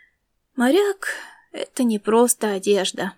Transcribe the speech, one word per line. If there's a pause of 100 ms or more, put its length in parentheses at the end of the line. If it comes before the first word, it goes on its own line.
(560)
«Моряк — (440)
это
не
просто
одежда,